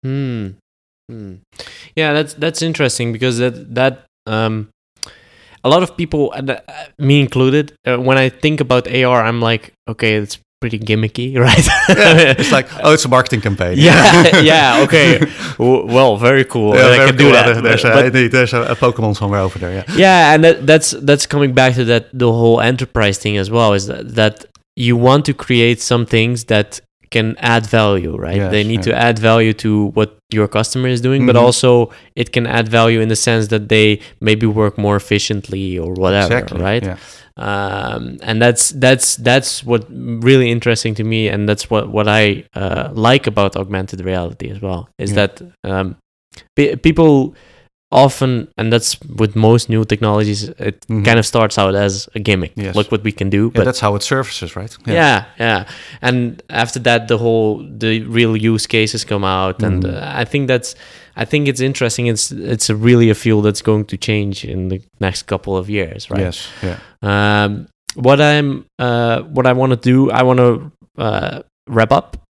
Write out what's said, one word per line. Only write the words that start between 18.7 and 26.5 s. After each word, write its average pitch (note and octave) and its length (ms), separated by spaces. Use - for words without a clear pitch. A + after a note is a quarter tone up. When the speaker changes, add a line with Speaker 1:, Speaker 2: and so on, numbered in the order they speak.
Speaker 2:
a - 20
Pokemon A2 400
somewhere G2+ 240
over F#2+ 180
there, F2+ 200
yeah. F#2 60
Speaker 1:
Yeah, F3+ 380
and D#3 100
that, E3 220
that's, D#3 240
that's C#3+ 180
coming C#3+ 280
back C3 200
to B2+ 180
that, B2 200
the B2 180
whole A#2 300
enterprise A#2 580
thing G#2 180
as G2 140
well, A2+ 240
is G2 120
that, - 280
that G#2+ 320
you A#2+ 200
want C3 300
to C#3 80
create A#2+ 460
some A#2+ 260
things A2+ 380
that - 360